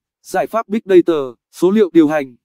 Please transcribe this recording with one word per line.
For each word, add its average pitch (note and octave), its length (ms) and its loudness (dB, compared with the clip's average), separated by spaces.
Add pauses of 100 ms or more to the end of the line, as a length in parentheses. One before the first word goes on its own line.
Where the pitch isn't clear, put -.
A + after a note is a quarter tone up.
(220)
giải E3+ 240 -6
pháp A3+ 220 -8
Big A3 160 -6
Data, F3 340 2 (340)
số F3+ 180 -2
liệu G3+ 220 0
điều D#3+ 160 2
hành, C#3 360 -8